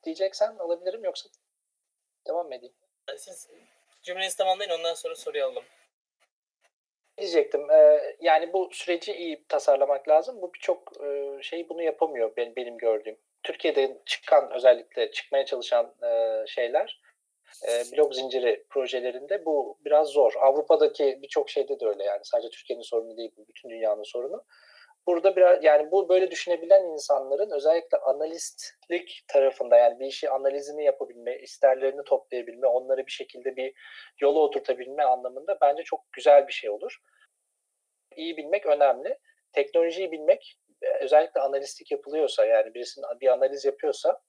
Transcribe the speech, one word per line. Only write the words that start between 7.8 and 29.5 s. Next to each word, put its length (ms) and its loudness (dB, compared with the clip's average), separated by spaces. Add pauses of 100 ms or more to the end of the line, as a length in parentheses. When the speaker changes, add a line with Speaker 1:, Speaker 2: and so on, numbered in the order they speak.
Speaker 1:
yani 320 2
bu 200 -2
süreci 400 -6
iyi 360 -10
tasarlamak 600 2
lazım. 340 2
Bu 120 -12
birçok, 380 -6 (120)
e, 380 -6
şey 260 -10
bunu 140 -8
yapamıyor 540 -2
ben-, 200 -6
benim 220 -8
gördüğüm. 400 -2 (240)
Türkiye'de 640 -2
çıkan, 460 0
özellikle 580 2
çıkmaya 340 -4
çalışan, 580 -2
e, 440 -2
şeyler, 540 -4 (680)
e, 140 -2 (100)
blok 220 2
zinciri 560 -2
projelerinde 760 -6
bu 400 -4
biraz 240 4
zor. 280 4
Avrupa'daki 840 4
birçok 280 -4
şeyde 300 -4
de 60 -4
öyle 180 -4
yani. 200 -4
Sadece 260 -4
Türkiye'nin 320 -12
sorunu 340 -6
değil, 200 -12
bu 120 -20
bütün 220 -20
dünyanın 320 -2
sorunu. 420 -10 (600)
Burada 300 2
biraz, 280 6
yani 260 6
bu 180 2
böyle 220 4
düşünebilen 540 2
insanların 680 -4
özellikle 480 0
analistlik 1300 -6
tarafında, 480 2